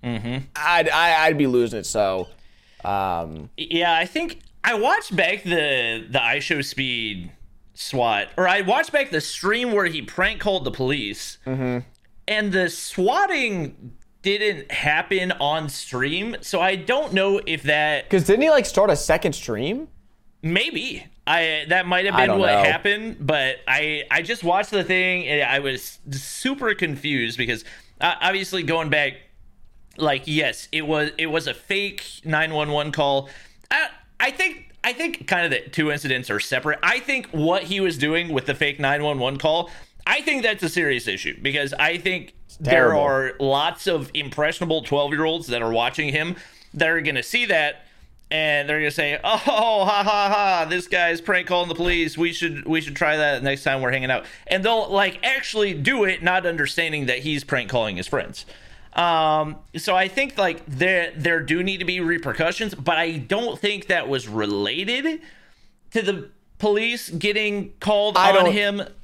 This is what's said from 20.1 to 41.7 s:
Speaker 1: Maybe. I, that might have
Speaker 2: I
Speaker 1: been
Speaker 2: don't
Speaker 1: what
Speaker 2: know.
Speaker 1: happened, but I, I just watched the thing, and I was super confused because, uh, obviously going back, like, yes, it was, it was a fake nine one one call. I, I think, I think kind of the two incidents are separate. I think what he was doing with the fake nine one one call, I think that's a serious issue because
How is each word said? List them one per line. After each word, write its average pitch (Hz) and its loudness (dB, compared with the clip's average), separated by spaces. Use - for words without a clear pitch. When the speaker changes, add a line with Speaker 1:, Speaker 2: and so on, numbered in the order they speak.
Speaker 1:
Maybe. 240 -2
I, 156 2
that 180 2
might 180 0
have 202 0
Speaker 2:
I - 4
Speaker 1:
been - 4
Speaker 2:
don't 101 2
Speaker 1:
what 190 4
Speaker 2:
know. 101 4
Speaker 1:
happened, 202 0
but 135 0
I, 151 0
I 156 2
just 226 -6
watched 185 2
the 196 0
thing, 185 2
and 147 2
I 135 0
was 135 -6
super 233 -4
confused 139 -2
because, 117 -4
uh, 170 2
obviously 190 -2
going 160 -2
back, 143 0
like, 143 0
yes, 151 -2
it 156 -2
was, 151 0
it 160 0
was 156 -2
a 123 -4
fake 202 -6
nine 156 0
one 151 0
one 147 -2
call. 139 2
I, 285 2
I 262 2
think, 320 -4
I 247 0
think 330 -4
kind 175 2
of 165 0
the 127 -2
two 151 0
incidents 131 -2
are 104 0
separate. 139 -2
I 233 2
think 262 -4
what 170 2
he 196 -4
was 175 0
doing 160 0
with 131 0
the 143 0
fake 143 -2
nine 143 0
one 147 -2
one 131 -2
call, 165 0
I 262 2
think 285 -2
that's 214 0
a 233 0
serious 135 0
issue 92 -4
because 139 -2